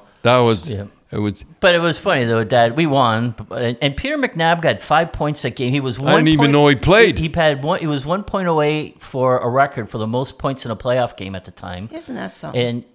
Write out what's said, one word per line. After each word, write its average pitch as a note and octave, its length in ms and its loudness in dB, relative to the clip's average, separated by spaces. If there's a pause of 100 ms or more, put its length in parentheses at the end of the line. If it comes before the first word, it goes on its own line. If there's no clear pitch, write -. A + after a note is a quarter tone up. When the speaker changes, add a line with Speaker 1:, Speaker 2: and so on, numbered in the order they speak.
(240)
Speaker 1:
that B2 160 6
was, A2+ 320 2
Speaker 2:
Yeah. G2+ 140 -8 (260)
Speaker 1:
it G#2+ 80 -6
was. G#2 240 -4 (160)
Speaker 2:
But F3+ 160 4
it E3+ 40 2
was E3 200 0
funny, D3+ 260 0
though, A2+ 180 2
Dad. A#2 320 2
We E3 120 2
won. A#2+ 480 2 (160)
And, A#2+ 300 -4
and C#3+ 140 -2
Peter D4+ 220 -4
McNabb E3 440 0
got C3 200 0
five D#3+ 320 0
points D3 300 -4
that A#2+ 120 -6
game. B2+ 160 -2
He C#3+ 80 0
was C3 180 -4
Speaker 1:
I C3+ 40 -10
didn't C#3 120 2
Speaker 2:
one D#3 140 4
Speaker 1:
even D#3+ 120 4
Speaker 2:
point, C#3+ 120 4
Speaker 1:
know D3 160 6
he C#3+ 80 6
played. F#3 440 4
Speaker 2:
he, D#3+ 80 -2
he D3+ 80 -6
had D3+ 280 2
one, E3+ 160 -2
he E3 80 -4
was C#3+ 180 -4
one F#3 180 -2
point F#3+ 240 -4
oh D#3+ 140 2
eight D3+ 400 -2
for B2+ 380 0
a A#2+ 100 -2
record C3 400 0
for - 80 -10
the A2 100 -4
most B2 320 -4
points C3+ 260 -6
in A#2+ 60 -6
a A2 40 -4
playoff B2 400 -2
game F#2+ 200 -10
at F#2 100 -12
the F#2 60 -18
time. - 400 -12
Speaker 3:
Isn't D#4 240 -12
that F#3+ 180 -10
something? D3+ 280 -8
Speaker 2:
And A#2+ 220 -4 (120)